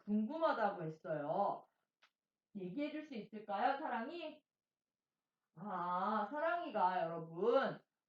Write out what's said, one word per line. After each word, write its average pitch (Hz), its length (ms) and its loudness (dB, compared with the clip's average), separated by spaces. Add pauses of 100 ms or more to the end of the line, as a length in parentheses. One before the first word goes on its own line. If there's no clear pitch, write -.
궁금하다고 220 760 2
했어요. 160 840 -2 (880)
얘기해줄 269 520 -4
수 269 80 -10
있을까요, 214 600 -2
사랑이? 302 640 -6 (1120)
아, 190 760 0
사랑이가 302 760 2
여러분 170 760 2 (300)